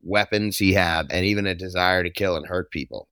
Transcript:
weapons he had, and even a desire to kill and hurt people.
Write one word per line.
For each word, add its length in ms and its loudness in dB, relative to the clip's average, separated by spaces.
weapons 560 0
he 160 4
had, 360 2
and 140 0
even 220 0
a 80 -2
desire 480 0
to 80 -2
kill 260 -2
and 100 -6
hurt 240 -4
people. 420 -10